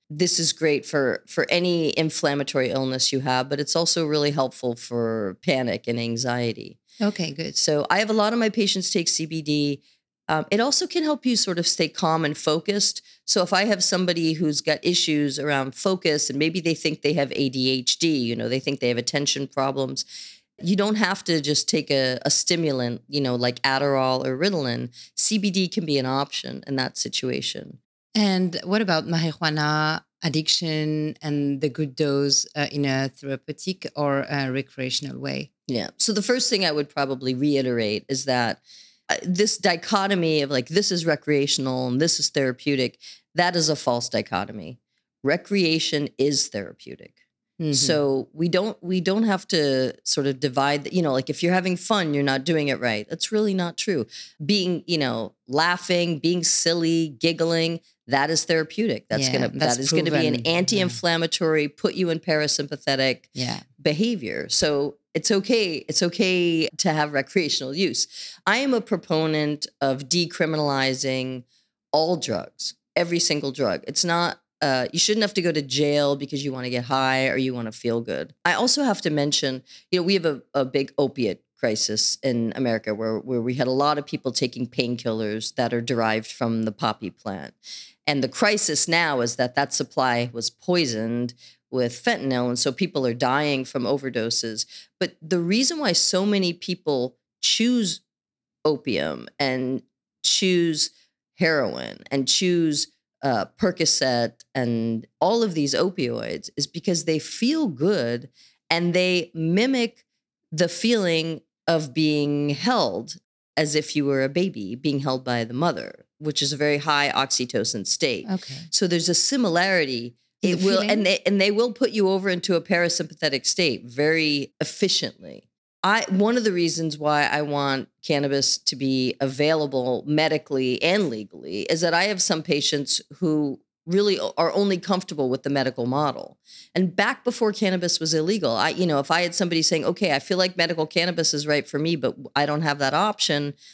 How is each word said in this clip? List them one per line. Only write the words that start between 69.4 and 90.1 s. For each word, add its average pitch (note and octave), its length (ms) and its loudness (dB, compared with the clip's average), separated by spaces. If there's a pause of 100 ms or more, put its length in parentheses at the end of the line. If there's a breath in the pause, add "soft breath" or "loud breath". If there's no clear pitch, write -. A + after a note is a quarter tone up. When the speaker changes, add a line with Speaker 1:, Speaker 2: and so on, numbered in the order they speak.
Speaker 1:
of C3+ 280 -2
decriminalizing C3+ 1300 0 (480)
all D#3+ 260 4
drugs, - 580 -6 (200)
every F3 240 2
single D3 320 0
drug. B2+ 380 0
It's - 160 0
not, E3+ 360 0 (220)
uh, C3 300 2
you E3+ 80 -2
shouldn't G#3+ 220 2
have G3+ 120 0
to F3 80 0
go E3+ 80 2
to D3+ 120 0
jail C#3+ 520 2
because C#3 300 -6
you C#3 80 -4
wanna B2 180 -6
get A#2+ 140 -2
high C3 440 2
or - 80 0
you C3 180 0
wanna A2+ 180 -6
feel A#2 300 -2
good. E2+ 320 -6 (100)
I F3 80 2
also C4+ 320 2
have G#3+ 160 0
to D#3+ 100 -2
mention, C#3+ 540 0 (260 loud breath)
you F3+ 80 2
know, F3 60 0
we G3 100 2
have E3+ 120 0
a, C#3+ 160 -2 (120)
a C#3 100 2
big C3+ 320 -2
opiate A#2+ 460 0 (160)
crisis G#2+ 640 0
in A#2+ 320 0
America A2+ 400 -2
where, A2 240 -2
where B2 220 -2
we A#2+ 140 -2
had B2+ 120 0
a B2+ 60 0
lot C#3+ 260 2
of C#3+ 80 -8
people C3 240 -6
taking B2 380 -4
painkillers A2+ 880 -2
that A#2+ 180 0
are A#2+ 60 0
derived A2+ 500 0
from A2+ 320 -2
the A2 100 -2
poppy G#2+ 380 -4
plant. F#2 420 -12 (560 loud breath)
And C#3+ 140 2
the C3 60 0
crisis G#3 580 2
now E3 340 2
is A#2+ 140 0
that B2 220 -2
that C#3+ 160 0
supply B2 600 0